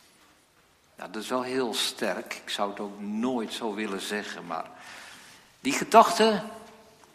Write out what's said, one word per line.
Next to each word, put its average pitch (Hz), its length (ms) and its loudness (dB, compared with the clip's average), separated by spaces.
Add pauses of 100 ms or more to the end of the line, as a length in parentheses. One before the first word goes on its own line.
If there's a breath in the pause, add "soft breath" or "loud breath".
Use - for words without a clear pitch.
(960 soft breath)
Nou, - 160 -12
dat 110 120 -6
is - 60 -8
wel 127 120 0
heel 127 320 0
sterk. 104 600 -2
Ik - 160 -14
zou 104 200 0
het 101 100 -8
ook 101 200 -8
nooit 110 540 -2
zo 110 200 -4
willen 98 280 -4
zeggen, 95 440 -6
maar 82 240 -6 (880 loud breath)
die 131 140 0
gedachte 214 680 6 (720)